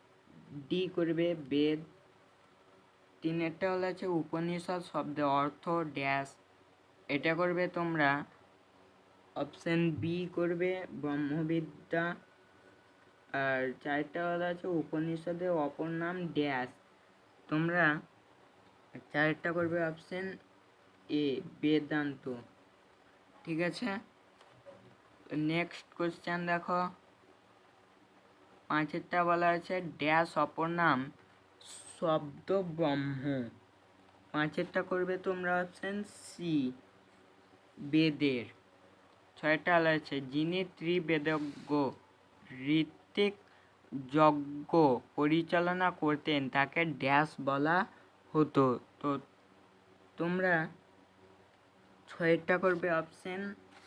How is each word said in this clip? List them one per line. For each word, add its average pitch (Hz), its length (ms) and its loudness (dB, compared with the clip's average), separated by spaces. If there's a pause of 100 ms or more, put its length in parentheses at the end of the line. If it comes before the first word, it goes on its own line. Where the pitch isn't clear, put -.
(680)
ডি 180 120 0 (140)
করবে 170 320 2 (240)
বেদ। 151 280 2 (1400)
তিন 165 200 -2
একটা 165 300 -2
হলো 185 160 0
আছে 180 200 -6
উপনিষদ 170 760 -2 (100)
শব্দের 147 360 -2 (140)
অর্থ 147 280 -4
ড্যাশ। 139 580 -2 (800)
এটা 143 260 0
করবে 180 320 2
তোমরা 165 420 0 (1300)
অপশন 170 440 -2 (220)
বি 165 160 -2 (180)
করবে 175 360 2 (300)
ব্রহ্মবিদ্যা। 156 1040 -2 (1400)
আর 135 180 2 (240)
চারটা 147 460 -2
হলো 175 160 0
আছে 175 220 -4
উপনিষদের 165 840 -2 (140)
অপর 156 240 -6
নাম 170 260 -4 (120)
ড্যাশ। 139 420 -2 (800)
তোমরা 165 380 2 (1300)
চারটা 156 400 0
করবে 170 280 0 (100)
অপশন 180 360 -8 (840)
এ 147 160 2 (360)
বেদান্ত। 147 640 0 (1200)
ঠিক 160 180 -4
আছে, 175 280 -2 (1600)
নেক্সট 170 360 -4 (100)
কোশ্চেন 175 480 -4
দেখো, 175 360 -2 (1900)
পাঁচেরটা 156 540 -2
বলা 175 260 4
আছে 170 260 0 (240)
ড্যাশ 160 380 4
অপর 156 300 0
নাম 165 320 2 (960)
শব্দ 156 540 -2 (280)
ব্রহ্ম। 139 460 0 (1080)
পাঁচেরটা 156 500 -2
করবে 185 360 -2
তোমরা 180 440 -2
অপশন 190 420 -6
সি - 500 -6 (1400)
বেদের। 143 540 4 (920)
ছয়টা 156 380 2
বলা 160 220 6
আছে 151 180 -6 (180)
যিনি 160 260 0 (180)
ত্রিবেদজ্ঞ 156 920 -2 (1080)
ঋত্বিক 202 540 -2 (840)
যজ্ঞ 147 560 4 (440)
পরিচালনা 175 760 2
করতেন 151 580 0
তাকে 139 320 0 (200)
ড্যাশ 139 280 4 (120)
বলা 139 360 2 (560)
হতো। 147 320 4 (340)
তো 147 100 -2 (1080)
তোমরা 180 380 0 (1500)
ছয়টা 165 480 2
করবে 180 340 2
অপশন 170 500 -4 (460)